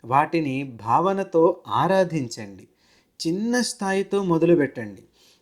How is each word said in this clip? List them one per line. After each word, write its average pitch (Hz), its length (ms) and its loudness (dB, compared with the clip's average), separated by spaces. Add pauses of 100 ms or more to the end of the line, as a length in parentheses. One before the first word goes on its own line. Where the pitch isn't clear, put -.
వాటిని 143 600 0
భావనతో 165 1040 0
ఆరాధించండి. 131 1000 -2 (580)
చిన్న 220 340 -2
స్థాయితో 196 600 -2
మొదలుపెట్టండి. 151 800 2 (400)